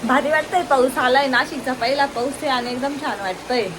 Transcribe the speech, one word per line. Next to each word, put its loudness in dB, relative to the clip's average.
भारी 2
वाटतंय, 2
पाऊस 2
आलाय, 4
नाशिकचा 0
पहिला 0
पाऊस -4
आहे -4
आणि -2
एकदम -4
छान -4
वाटतंय. -2